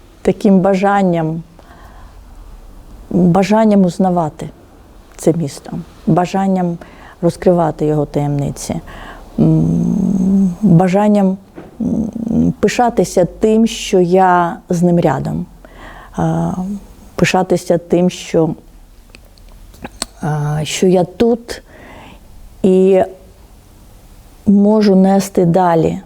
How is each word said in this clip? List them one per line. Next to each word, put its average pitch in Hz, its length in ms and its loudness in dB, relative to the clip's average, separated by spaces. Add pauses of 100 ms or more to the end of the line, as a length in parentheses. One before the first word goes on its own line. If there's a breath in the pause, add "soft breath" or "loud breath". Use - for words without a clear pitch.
(260)
таким 190 340 2
бажанням, 185 800 0 (1700 loud breath)
бажанням 196 760 2
узнавати 175 640 -2 (680)
це - 160 0
місто, 156 380 -8 (360)
бажанням 180 720 -2 (440 loud breath)
розкривати 170 640 0
його 151 200 0
таємниці, 143 760 -4 (580 loud breath)
м, 175 1200 0
бажанням, 190 720 4 (440)
м, 226 800 -2
пишатися 226 640 0
тим, 220 420 0
що - 340 -2
я 180 560 2 (120)
з 175 140 -2
ним 175 180 2
рядом, 156 460 -4 (720 loud breath)
е, 165 340 -2 (640)
пишатися 180 640 0
тим, 175 320 0
що, - 440 -2 (1700)
е, 151 400 -4
що - 240 -2
я 180 180 2
тут 233 580 -4 (1000 loud breath)
і 185 400 4 (1400)
можу 202 500 4
нести 190 480 2
далі 170 600 2